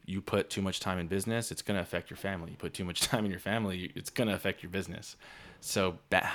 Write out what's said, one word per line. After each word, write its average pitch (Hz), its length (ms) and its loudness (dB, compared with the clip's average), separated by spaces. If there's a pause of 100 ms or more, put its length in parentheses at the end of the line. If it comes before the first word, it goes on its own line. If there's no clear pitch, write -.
you 95 160 -2
put - 300 2
too - 100 -2
much 95 200 0
time 92 180 0
in 87 80 0
business, 101 440 0
it's - 120 -6
gonna 101 180 0
affect 87 300 -2
your 92 80 -12
family. 92 320 -4
You - 80 -12
put - 160 -4
too 98 100 -4
much 87 160 -2
<laughs> - 80 4
time 110 160 2
in 101 60 2
your 90 100 -2
family, 98 540 0
it's - 160 -8
gonna 110 240 2
affect 95 280 0
your 87 80 -10
business. 90 460 -6 (440)
So 92 380 2 (120)
ba-, 92 240 6